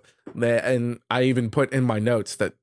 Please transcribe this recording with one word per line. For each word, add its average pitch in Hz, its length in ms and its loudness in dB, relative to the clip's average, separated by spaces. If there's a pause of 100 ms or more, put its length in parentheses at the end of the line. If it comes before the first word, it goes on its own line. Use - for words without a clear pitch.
(340)
the, 117 320 2
and 120 340 -2 (100)
I 127 140 2
even 123 260 2
put 139 240 0
in 131 100 2
my 110 140 2
notes 110 380 0
that 95 260 -4